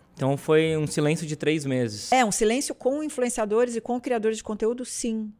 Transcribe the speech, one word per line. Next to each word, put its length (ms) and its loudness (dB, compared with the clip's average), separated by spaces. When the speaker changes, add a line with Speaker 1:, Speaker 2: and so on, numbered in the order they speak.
Speaker 1:
Então 200 2
foi 400 2
um 100 0
silêncio 400 0
de 80 -6
três 300 0
meses. 480 -2
Speaker 2:
É, 120 6
um 80 0
silêncio 420 0
com 280 -2
influenciadores 760 0
e 40 -2
com 200 -4
criadores 380 0
de 60 -14
conteúdo, 400 -2
sim. 560 -4